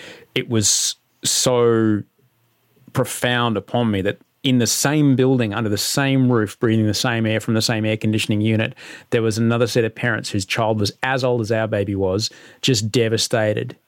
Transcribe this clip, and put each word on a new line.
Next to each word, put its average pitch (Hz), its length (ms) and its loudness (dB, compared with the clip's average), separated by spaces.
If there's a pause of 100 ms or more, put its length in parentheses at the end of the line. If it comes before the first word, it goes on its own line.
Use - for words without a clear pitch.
(340)
it - 160 -4
was - 460 0 (280)
so 113 800 2 (920)
profound 123 640 0
upon 117 340 0
me 101 100 0
that 98 160 -2 (260)
in 127 160 2
the 113 80 2
same 147 480 2
building, 123 380 2
under 110 160 -2
the 104 80 -2
same 135 540 2
roof, 110 280 0
breathing 110 280 2
the 110 60 0
same 117 320 -2
air 110 140 0
from 113 140 -2
the 110 80 2
same 110 240 -2
air 110 120 0
conditioning 107 440 -2
unit, 110 320 0 (360)
there 120 120 0
was 110 160 0
another 117 300 2
set 117 160 0
of 110 100 -2
parents 113 360 -4
whose 98 160 -4
child 110 340 -2
was 101 120 0 (120)
as 131 200 -2
old 123 180 0
as 107 100 -4
our 110 160 0
baby 101 280 -2
was, 95 340 -2 (320)
just 110 300 0
devastated 113 840 0 (120)